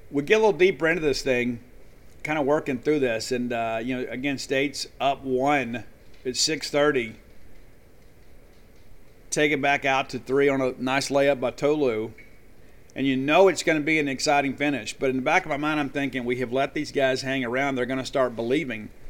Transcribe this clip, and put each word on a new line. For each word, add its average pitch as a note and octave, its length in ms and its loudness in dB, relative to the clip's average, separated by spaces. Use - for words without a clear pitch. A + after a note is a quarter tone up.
we C#3+ 140 -2
get G3+ 120 4
a - 20 6
little G#3+ 160 6
deeper D#3+ 340 2
into E3+ 140 2
this C#3+ 200 0
thing, B2 380 0
kinda D3+ 180 -2
working C#3+ 380 0
through D3+ 200 2
this. A#2 340 0
And, A#2+ 180 -2
uh, A2+ 320 -2
you B2+ 100 -4
know, B2+ 160 -4
again, B2+ 280 -4
State's C#3+ 500 -2
up C3+ 240 0
one B2+ 580 0
at B2+ 120 -4
six - 320 -2
thirty. C3+ 460 2
Take D3+ 220 2
it C#3 100 0
back C#3+ 220 2
out C3+ 280 0
to C3 80 -6
three C#3 280 2
on C3+ 140 2
a B2+ 180 0
nice C3 300 0
layup C#3 320 2
by B2 100 -2
Tolu. B2+ 600 0
And C3 100 -2
you C3 120 2
know D#3 320 6
it's D#3 140 0
gonna D#3+ 180 2
be D#3 180 2
an C#3+ 80 0
exciting C#3 480 0
finish. C3 380 -2
But C#3 160 0
in C3 80 0
the C3 40 -2
back D#3+ 220 2
of D#3 60 -8
my C#3+ 80 -2
mind, D3+ 240 0
I'm C3+ 80 -4
thinking, C3+ 340 -2
"We B2 140 0
have A#2+ 160 -2
let C#3 200 0
these D3+ 200 -6
guys C3 280 2
hang C3 220 -2
around. C3+ 320 0
They're B2 100 0
gonna C3 200 -4
start B2+ 280 0
believing." A#2 580 -2